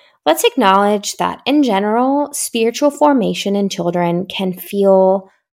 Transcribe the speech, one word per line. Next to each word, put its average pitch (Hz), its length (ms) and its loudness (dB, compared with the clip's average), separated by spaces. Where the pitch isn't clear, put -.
let's 320 180 2
acknowledge 202 720 2
that 180 280 -6
in 285 180 2
general, 247 680 0
spiritual 240 580 -2
formation 202 640 0
in 202 140 -2
children 175 580 -2
can 185 260 -6
feel, 190 800 2